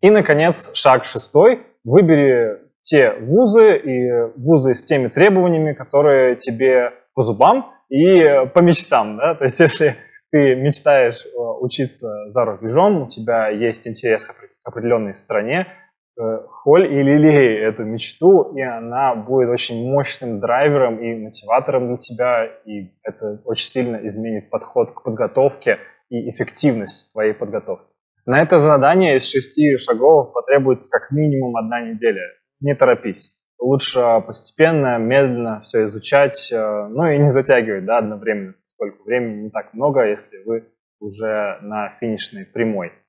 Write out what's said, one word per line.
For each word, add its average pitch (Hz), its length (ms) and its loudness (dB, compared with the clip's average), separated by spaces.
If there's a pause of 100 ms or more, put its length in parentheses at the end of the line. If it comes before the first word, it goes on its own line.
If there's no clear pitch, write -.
И, 190 100 6
наконец, 165 640 2
шаг 131 300 4
шестой. 208 560 2 (240)
Выбери 131 720 4 (300)
те 131 320 4
вузы 208 560 4
и 123 600 -2
вузы 135 380 2
с 123 100 -10
теми 135 240 0
требованиями, 170 680 2
которые 135 600 2
тебе 123 560 0 (220)
по 127 80 -2
зубам 143 520 2 (160)
и 147 640 4
по 175 80 6
мечтам, 120 560 0
да? 156 160 0
То 147 100 -6
есть, 127 160 0
если 151 360 2 (340)
ты 143 260 4
мечтаешь, 135 680 0
э, - 120 -14 (220)
учиться 113 680 -8
за 117 140 0
рубежом, 131 580 0
у 117 60 -10
тебя 113 400 -4
есть 110 380 -4
интерес 110 400 -4
к - 40 -20
опре-, - 180 -20 (140)
к 123 60 -14
определенной 113 460 -4
стране, 120 520 -4 (520)
э, 113 200 -6 (100)
холь 165 380 2
и 143 160 0
лелей 139 560 4
эту 110 260 -4
мечту, 131 720 0
и 135 60 -6
она 120 520 -4
будет 120 360 0
очень 123 400 -6
мощным 135 500 -4
драйвером 123 580 0
и 117 160 -8
мотиватором 120 720 -4
для 123 80 -6
тебя, 120 480 -4 (200)
и 101 380 -14
это 107 420 -12
очень 113 240 -8
сильно 123 280 -6 (100)
изменит 110 440 -10
подход - 420 -4
к - 100 -20
подготовке 123 760 -2 (320)
и 117 200 -8
эффективность - 840 -4
твоей 107 220 -2
подготовки. 104 520 -10 (400)
На 127 120 2
это 170 200 4
задание 151 580 4
из - 140 -2
шести 139 460 0
шагов 131 560 2
потребуется 131 580 0
как - 200 -4
минимум 139 460 -2
одна 113 260 -6
неделя. 113 400 -4 (380)
Не 139 140 -2
торопись. 120 640 -2 (200)
Лучше 123 640 0
постепенно, 139 720 0
медленно 120 640 0
все 110 260 -2
изучать, 139 680 0
э, 107 380 -4
ну 147 160 -2
и 147 120 0
не 147 120 2
затягивать, 120 540 0
да, 113 140 0
одновременно, 104 560 -6 (100)
поскольку 101 400 -14
времени 110 400 -6
не 107 60 -12
так 104 240 -12
много, 131 300 0
если 104 400 -6
вы 113 200 -8 (360)
уже 104 600 -8
на 104 380 -10
финишной 104 440 -10
прямой. 104 480 -6 (160)